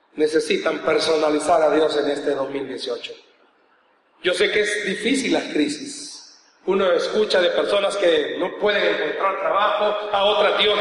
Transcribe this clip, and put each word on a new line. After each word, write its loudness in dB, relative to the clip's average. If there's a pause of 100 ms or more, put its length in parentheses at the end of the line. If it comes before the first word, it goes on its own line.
(140)
necesitan 0
personalizar 2
a 4
Dios 2
en 0
este -2
dos -2
mil -6
dieciocho. -8 (1120)
Yo 0
sé 2
que 0
es -2
difícil 0
las 0
crisis. -4 (520)
Uno 2
escucha 2
de 2
personas 0
que 2
no -4
pueden 0
encontrar -2
trabajo, 0
a 2
otras 2
Dios 2